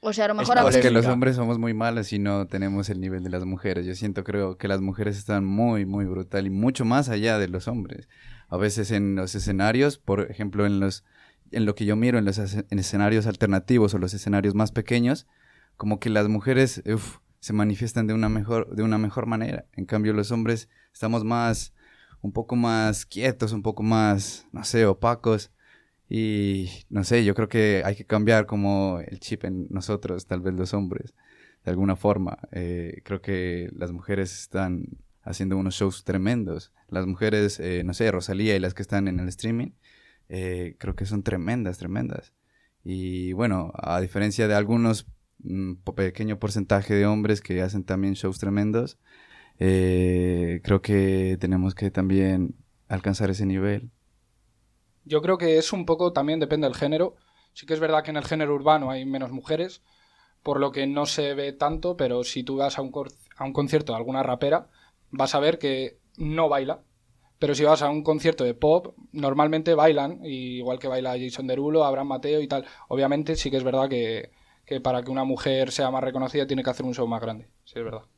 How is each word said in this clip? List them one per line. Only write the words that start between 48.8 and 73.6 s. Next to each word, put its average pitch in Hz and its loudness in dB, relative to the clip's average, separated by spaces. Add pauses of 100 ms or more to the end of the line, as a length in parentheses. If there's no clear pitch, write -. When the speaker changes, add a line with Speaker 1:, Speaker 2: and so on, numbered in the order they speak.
Speaker 3:
eh, 90 2
creo 98 4
que 95 2
tenemos 92 0
que 101 -2
también 95 2 (340)
alcanzar 98 -2
ese 98 -2
nivel. 101 -2 (1120)
Speaker 4:
Yo 151 2
creo 180 2
que 165 6
es 160 2
un 175 -4
poco, 175 2
también 151 0
depende 151 2
del 127 -2
género. 156 0 (380)
Sí - -20
que 156 -2
es 156 -2
verdad 156 2
que 156 -8
en 151 -2
el 143 -4
género 151 0
urbano 143 4
hay 131 -6
menos 135 -4
mujeres, 156 -4 (640)
por 143 0
lo 139 2
que 139 -2
no 143 0
se 143 -2
ve 139 -4
tanto, 160 -2
pero 123 0
si 123 -6
tú 135 -4
vas 139 0
a 143 -4
un 131 -6
cor-, 139 -8 (260)
a 131 -8
un 139 -6
concierto 147 0
de 110 -4
alguna 131 -2
rapera, 139 0 (400)
vas 135 -2
a 143 6
ver 160 2
que 131 -4 (180)
no 160 0
baila. 139 0 (580)
Pero 143 2
si 143 2
vas 151 6
a 143 2
un 151 -2
concierto 156 2
de 123 2
pop, 156 2 (160)
normalmente 151 2
bailan, 147 4
y 127 -8
igual 123 -4
que 139 -8
baila 127 -4
Jason 127 -8
Derulo, 147 2
Abraham 139 0
Mateo 143 0
y 143 -4
tal. 143 -2 (220)
Obviamente 151 0
sí 143 -4
que 131 0
es 131 0